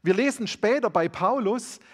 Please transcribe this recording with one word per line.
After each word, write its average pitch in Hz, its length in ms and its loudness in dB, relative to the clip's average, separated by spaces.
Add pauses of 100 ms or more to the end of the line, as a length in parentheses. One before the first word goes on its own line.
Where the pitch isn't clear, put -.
Wir 180 120 4
lesen 247 320 0
später 247 440 0
bei 170 180 2
Paulus 226 720 -2 (160)